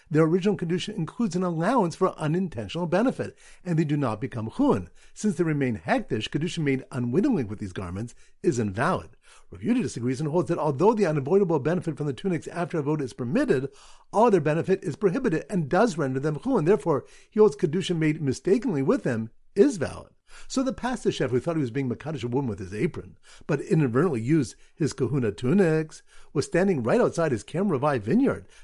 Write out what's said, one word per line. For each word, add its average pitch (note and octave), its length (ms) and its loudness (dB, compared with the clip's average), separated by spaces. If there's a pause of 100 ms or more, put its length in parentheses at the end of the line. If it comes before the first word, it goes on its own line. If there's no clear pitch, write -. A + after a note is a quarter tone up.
their D#3 140 4
original F3+ 340 2
Kedusha F3 380 -4
includes E3 400 -4
an F#3 80 0
allowance F3 520 0
for F#3+ 220 0
unintentional D#3+ 720 -2
benefit, F#3 500 0 (280)
and F3 120 0
they E3+ 60 4
do D3 140 0
not A2+ 240 -2
become A2+ 340 -6
chun. E3+ 340 2 (240)
Since G#3 220 -2
they F3 80 0
remain C#3+ 420 0
hektish, E3 440 -2
Kedusha D#3 240 -4 (100)
made C3+ 280 0
unwittingly C#3+ 520 0
with G2+ 160 -8
these F#2+ 140 -8
garments G2+ 420 -8 (260)
is C#3+ 180 0
invalid. G#2+ 500 -2 (420)
Rav F2+ 100 -16
Yehuda A#3+ 200 0
disagrees B2+ 400 -4
and D#3 80 -2
holds E3+ 200 0
that E3+ 80 -2
although D#3 360 2
the G#3 120 2
unavoidable D#3+ 540 2
benefit D#3 380 -2
from D3+ 80 -4
the C#3 80 -2
tunics E3 340 -4
after E3+ 340 -4
avoda D3+ 200 -2
is B2 100 -6
permitted, C#3 580 0 (440)
all G#3+ 180 6
their F#3 80 6
benefit D#3 440 0
is C#3+ 120 -4
prohibited F3+ 540 0
and E3+ 180 -2
does F3+ 300 2
render C3+ 220 -2
them D3+ 180 -2
chulin. A3+ 280 0
Therefore, F3 400 2 (240)
he G#3+ 100 2
holds G#3 160 6
Kedusha F3 420 -2
made D#3 240 2
mistakenly E3+ 600 0
with G#3 220 2
them A2+ 280 -2 (240)
is A#3 220 4
valid. F#2+ 320 -6 (380)
So C4 160 0
the C4 100 -2
pasta A#3 380 -4
chef C3+ 180 -2
who B2 100 0
thought E3 180 -2
he D3+ 40 0
was B2 80 -2
being C3 180 -4
Makadosh A#2+ 360 -6
a B2 40 -4
woman B2+ 220 -2
with F#2+ 80 -6
his F2+ 160 -10
apron, A2+ 440 -6 (280)
but D3 160 0
inadvertently D3 580 2
used C3+ 360 0 (180)
his C#3+ 180 -2
kahuna B2 400 0
tunics, D#3 680 2 (320)
was C#3+ 140 0
standing E3+ 340 2
right D3+ 180 2
outside D#3+ 320 0
his A2 120 -2
Kam G3 260 -4
Ravai C#3 320 0
vineyard A#2 460 0 (160)